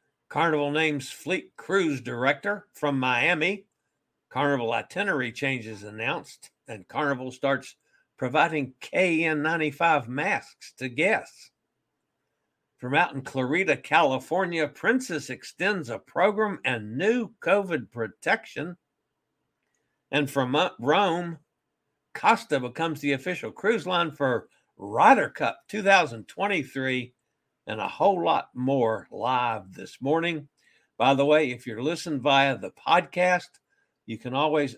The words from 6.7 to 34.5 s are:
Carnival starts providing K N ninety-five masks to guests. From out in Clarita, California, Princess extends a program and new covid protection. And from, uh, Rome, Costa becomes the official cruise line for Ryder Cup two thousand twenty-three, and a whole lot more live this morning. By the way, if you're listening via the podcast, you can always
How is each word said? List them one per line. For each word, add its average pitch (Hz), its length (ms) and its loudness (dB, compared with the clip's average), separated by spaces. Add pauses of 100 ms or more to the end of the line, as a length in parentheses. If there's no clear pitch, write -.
Carnival 131 420 -2
starts 135 460 -2 (400)
providing 143 640 0
K 170 440 0
N 156 180 0
ninety-five 156 680 0
masks 151 680 -6
to 131 100 -8
guests. 160 640 -2 (1300)
From 127 160 -4
out 160 180 4
in 135 80 -8
Clarita, 135 560 0
California, 160 920 2
Princess 185 600 -2
extends 165 640 -4
a 104 80 -6
program 202 640 0
and 113 320 -4
new 214 360 0 (120)
covid 170 460 0
protection. 165 880 -6 (1300)
And 143 200 0
from, 131 260 0
uh, 175 220 2
Rome, 170 600 0 (760)
Costa - 440 2
becomes 135 440 -4
the 143 100 2
official 135 400 -4
cruise 196 340 -2
line 175 260 0
for 127 360 0 (300)
Ryder 135 500 6
Cup - 400 -2
two 208 140 -8
thousand 160 440 4
twenty-three, 131 840 -4 (540)
and 107 160 -6
a - 60 -2
whole 175 360 2
lot 160 300 2
more 123 560 0
live 113 640 -4
this - 260 -16
morning. 160 480 -2 (480)
By 127 160 4
the 139 140 2
way, 151 240 4
if 120 160 -10
you're 113 160 -8
listening 156 400 -4
via 139 340 4
the 98 140 -8
podcast, 180 800 0 (560)
you 113 140 -10
can 127 160 -8
always 147 440 2